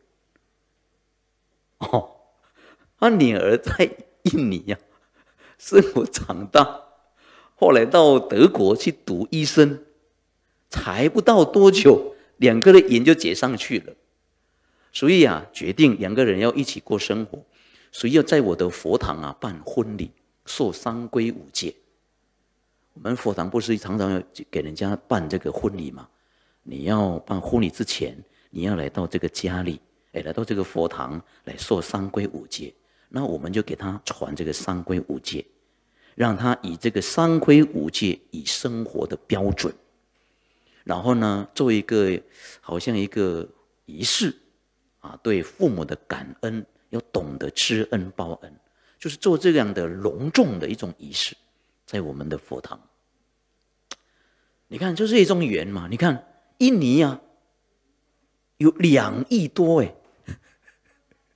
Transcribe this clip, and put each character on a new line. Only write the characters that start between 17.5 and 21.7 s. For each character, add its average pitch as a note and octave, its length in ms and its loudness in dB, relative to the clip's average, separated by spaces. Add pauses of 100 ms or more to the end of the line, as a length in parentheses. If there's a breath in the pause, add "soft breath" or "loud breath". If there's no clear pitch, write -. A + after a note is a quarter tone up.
所 - 160 -8
以 B2+ 60 0
要 D3+ 100 6
在 D3+ 200 2
我 F#2 120 0
的 F2+ 140 -2
佛 F2 300 -2
堂 D2+ 240 -4
啊 C#2+ 180 -12
办 F#2 240 -12
婚 A2 320 -6
礼， F#2 160 -12 (320)
受 A2+ 260 -4
三 A#2 380 -10
皈 A#2 260 -2
五 - 200 -18
戒。 - 200 -8 (1160)